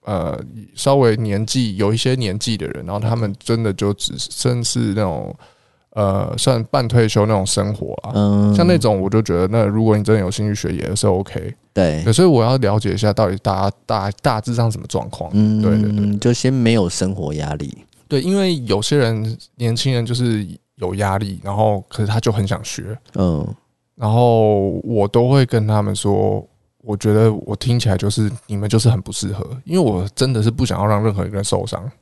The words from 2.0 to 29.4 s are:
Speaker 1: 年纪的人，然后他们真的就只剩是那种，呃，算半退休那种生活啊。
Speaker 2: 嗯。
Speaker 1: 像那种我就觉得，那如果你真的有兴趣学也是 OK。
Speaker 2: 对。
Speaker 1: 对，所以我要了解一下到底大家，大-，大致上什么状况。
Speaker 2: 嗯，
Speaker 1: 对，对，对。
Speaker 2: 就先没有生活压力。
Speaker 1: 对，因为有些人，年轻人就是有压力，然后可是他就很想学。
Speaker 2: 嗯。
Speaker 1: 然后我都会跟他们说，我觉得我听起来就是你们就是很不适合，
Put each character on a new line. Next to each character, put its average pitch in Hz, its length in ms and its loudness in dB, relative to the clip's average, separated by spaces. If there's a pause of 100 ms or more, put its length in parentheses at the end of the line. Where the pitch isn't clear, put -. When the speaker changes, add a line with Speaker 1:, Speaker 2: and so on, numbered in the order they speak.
Speaker 1:
年 107 240 -4
纪 110 160 -2
的 87 120 -6
人， - 180 -10
然 95 100 -6
后 104 60 -4
他 113 120 0
们 110 240 -2
真 117 240 -2
的 107 120 0
就 101 220 0
只 - 220 -6
剩 123 460 -4
是 113 300 -2
那 107 80 -2
种， 62 340 -4 (540)
呃， 98 480 0
算 120 280 0
半 131 220 -2
退 113 220 4
休 104 160 4
那 110 80 2
种 98 120 0
生 101 280 -2
活 - 200 -8 (100)
啊。 - 120 -8
Speaker 2:
嗯。 202 400 4
Speaker 1:
像 175 100 4
那 175 120 6
种 104 240 2
我 95 80 0
就 107 120 4
觉 104 140 0
得， 90 120 2
那 110 180 2
如 107 180 0
果 107 140 4
你 104 80 0
真 107 100 4
的 107 60 0
有 92 100 -2
兴 107 160 -4
趣 101 80 -2
学 82 180 -4
也 90 220 -4
是 104 100 -2
OK。 95 480 -2 (200)
Speaker 2:
对。 80 320 2
Speaker 1:
对， 110 80 4
所 175 100 6
以 185 40 8
我 135 140 6
要 120 160 2
了 107 220 2
解 101 140 -2
一 92 40 -4
下 104 140 2
到 101 180 2
底 98 120 -2
大 98 280 0
家， - 160 -8
大-， 101 260 -2 (100)
大 117 180 0
致 117 160 -4
上 117 160 0
什 - 80 -6
么 - 80 -14
状 62 220 -6
况。 - 240 -10
Speaker 2:
嗯， 107 280 4
Speaker 1:
对， 107 200 2
对， 104 100 0
对。 104 260 0
Speaker 2:
就 120 140 2
先 131 220 0
没 117 200 2
有 101 140 4
生 92 260 -2
活 78 200 -6
压 147 220 -6
力。 147 220 -10 (300)
Speaker 1:
对， 139 140 -2
因 185 160 0
为 185 260 0
有 104 180 0
些 - 160 0
人， 113 400 0 (180)
年 117 200 -2
轻 131 160 -2
人 120 140 -2
就 120 100 -4
是 113 320 0 (340)
有 92 140 -4
压 98 220 0
力， 98 260 -6
然 98 120 -4
后 104 320 0
可 - 160 -4
是 101 40 0
他 107 120 0
就 113 120 0
很 104 140 0
想 95 200 -6
学。 - 320 -10 (180)
Speaker 2:
嗯。 87 320 0 (480)
Speaker 1:
然 107 160 -2
后 110 600 4 (120)
我 107 240 0
都 120 220 2
会 139 160 4
跟 113 220 0
他 107 140 2
们 101 140 -2
说， 101 500 0 (380)
我 214 140 -4
觉 104 160 2
得 110 180 6
我 104 240 -6
听 120 240 0
起 - 80 0
来 98 80 2
就 101 140 0
是 104 220 0 (160)
你 104 100 -6
们 104 100 -4
就 110 120 4
是 110 100 4
很 110 120 2
不 - 100 -12
适 - 200 -6
合， 98 160 -8 (160)